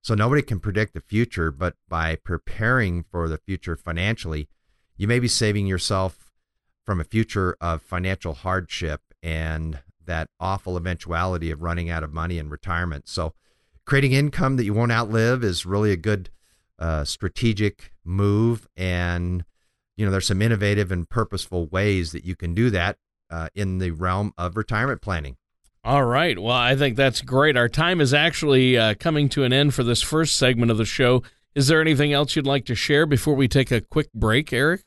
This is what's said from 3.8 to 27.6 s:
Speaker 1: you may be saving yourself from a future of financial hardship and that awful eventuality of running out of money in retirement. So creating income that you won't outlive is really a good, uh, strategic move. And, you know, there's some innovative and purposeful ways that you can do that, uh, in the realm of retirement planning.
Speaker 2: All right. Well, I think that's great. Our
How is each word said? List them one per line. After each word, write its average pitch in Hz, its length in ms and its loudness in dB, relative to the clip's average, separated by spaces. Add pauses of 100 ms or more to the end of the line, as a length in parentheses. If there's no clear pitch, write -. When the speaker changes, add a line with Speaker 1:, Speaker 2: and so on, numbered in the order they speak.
Speaker 1:
you 101 100 -4
may 120 120 2
be 123 100 0
saving 104 380 0
yourself 95 640 -4 (540)
from 92 140 -2
a - 40 -4
future 104 560 -2
of 82 220 -4
financial 92 520 -6
hardship 87 680 -6 (220)
and 80 580 -4 (240)
that 82 240 -6 (120)
awful 95 360 -4
eventuality 85 760 -4
of 76 120 -8
running 85 280 -4
out 82 120 -4
of 76 100 -10
money 82 260 -6
in 76 100 -8
retirement. 82 600 -6
So 80 260 -6 (500)
creating 139 280 2
income 135 440 2
that 123 80 0
you 101 100 -2
won't 117 180 2
outlive 117 520 2
is 90 220 -2
really 104 260 2
a 92 40 2
good, 95 340 -4 (480)
uh, 80 260 -2
strategic 101 880 -2 (120)
move. 101 640 2 (100)
And, 87 680 -2 (520)
you 104 80 -2
know, 98 60 2
there's 95 160 0
some 95 160 2
innovative 104 480 2
and 87 180 -2
purposeful 92 580 -2
ways 92 440 0
that 82 140 -10
you 90 100 -6
can 85 200 -6
do 117 160 4
that, 95 280 0 (320)
uh, 82 240 -8
in 95 240 -2
the 90 140 -2
realm 90 440 -2
of 87 200 -6
retirement 113 440 -2
planning. 76 360 -6 (480)
Speaker 2:
All 131 200 2
right. 127 340 0
Well, 113 160 -2
I 123 220 2
think 135 200 2
that's 135 260 2
great. 131 340 2
Our 120 120 4